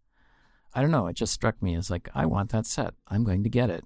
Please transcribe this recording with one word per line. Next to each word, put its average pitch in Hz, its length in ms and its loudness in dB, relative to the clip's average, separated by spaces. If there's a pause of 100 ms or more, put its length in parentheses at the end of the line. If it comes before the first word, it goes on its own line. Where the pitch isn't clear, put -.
(720)
I 127 80 0
don't 151 100 4
know. 117 160 2
It 85 80 -4
just - 180 -2
struck - 300 0
me 87 100 0
as, 85 160 -2
like, 87 240 -4
"I 165 140 0
want 101 240 0
that 110 160 -2
set. - 260 -4 (140)
I'm 107 160 0
going 98 200 2
to 113 60 0
get 117 220 2
it. 85 140 -6